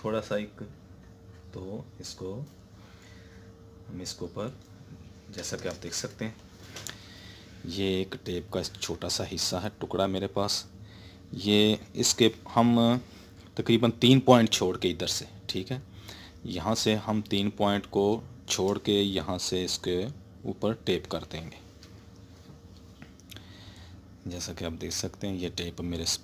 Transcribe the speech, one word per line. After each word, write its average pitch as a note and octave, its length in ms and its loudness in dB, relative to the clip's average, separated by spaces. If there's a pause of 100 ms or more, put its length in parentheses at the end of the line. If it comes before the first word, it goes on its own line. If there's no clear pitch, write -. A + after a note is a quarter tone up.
थोड़ा A2 160 0
सा G#2 160 -4
एक, G#2 260 -6 (920)
तो G2 300 -10 (160)
इसको F#2+ 340 -10 (1500)
हम F2 140 -10
इसके - 220 -8
ऊपर G2 340 -8 (720)
जैसा G2 260 -8
कि F#2 120 -6
आप F2 60 -4
देख E2+ 200 -10
सकते - 300 -6
हैं A2+ 180 -8 (1200)
ये G2 180 -2 (160)
एक F#2+ 140 -4 (120)
टेप F2 260 -6
का F#2 100 -2
छोटा - 460 -6
सा F#2 160 -2
हिस्सा F#2 340 -2
है, G#2 120 -4 (100)
टुकड़ा F#2+ 260 0
मेरे F#2+ 200 0
पास, G2+ 380 0 (680)
ये G#2 440 6 (180)
इसके A#2 340 6 (180)
हम A#2 520 6 (560)
तकरीबन A#2 360 6
तीन B2 280 8
पॉइंट A#2 300 10
छोड़ F#2 260 2
के F#2 120 0
इधर E2+ 180 -2
से, - 200 -4 (220)
ठीक F#2 220 -4
है, B2+ 100 -4 (680)
यहाँ G#2 280 -2
से A2 220 4
हम G#2+ 260 0
तीन G2+ 280 2
पॉइंट G2+ 360 2
को G#2 360 2 (260)
छोड़ G2 300 2
के G2+ 240 2
यहाँ F#2+ 360 -2
से F#2 260 -2
इसके F2+ 320 -2 (480)
ऊपर G#2+ 300 -2 (120)
टेप F2 200 0
कर E2 260 -6
देंगे। E2 260 -12 (2750)
जैसा F2 240 -8
कि E2 120 -6
आप E2 100 -2
देख - 180 -6
सकते - 340 -4
हैं G2 80 -2
ये F2+ 160 -2
टेप E2+ 300 -6
मेरे E2+ 240 -2 (200)